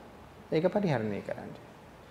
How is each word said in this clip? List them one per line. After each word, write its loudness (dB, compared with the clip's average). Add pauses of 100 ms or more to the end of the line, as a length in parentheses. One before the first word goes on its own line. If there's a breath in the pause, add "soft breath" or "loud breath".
(480)
ඒක 4
පරිහරණය 4
කරන්න. -6 (600 soft breath)